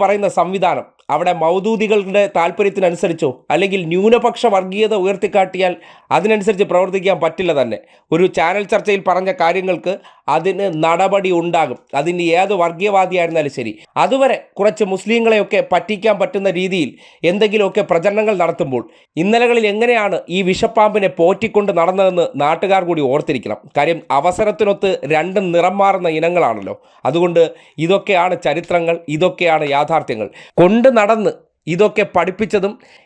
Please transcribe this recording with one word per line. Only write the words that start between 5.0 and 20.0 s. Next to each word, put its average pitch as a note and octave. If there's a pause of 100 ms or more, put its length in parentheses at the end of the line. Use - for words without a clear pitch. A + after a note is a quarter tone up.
ഉയർത്തിക്കാട്ടിയാൽ F#3+ (420)
അതിനനുസരിച്ച് G3+
പ്രവർത്തിക്കാൻ F#3
പറ്റില്ല E3
തന്നെ. A2+ (340)
ഒരു E3+ (120)
ചാനൽ F#3
ചർച്ചയിൽ G3
പറഞ്ഞ F#3 (120)
കാര്യങ്ങൾക്ക് F3 (420)
അതിന് F#3 (180)
നടപടി F#3+
ഉണ്ടാകും. E3 (200)
അതിന് F3 (140)
ഏത് G3
വർഗീയവാദിയായിരുന്നാലും E3+
ശരി. A#2 (300)
അതുവരെ B3 (220)
കുറച്ച് G#3+
മുസ്ലിങ്ങളെയൊക്കെ G#3 (120)
പറ്റിക്കാൻ G3+
പറ്റുന്ന G3 (100)
രീതിയിൽ F3+ (420)
എന്തെങ്കിലുമൊക്കെ G3+
പ്രചരണങ്ങൾ G3+
നടത്തുമ്പോൾ D#3 (380)
ഇന്നലകളിൽ A#3
എങ്ങനെയാണ് G#3+ (180)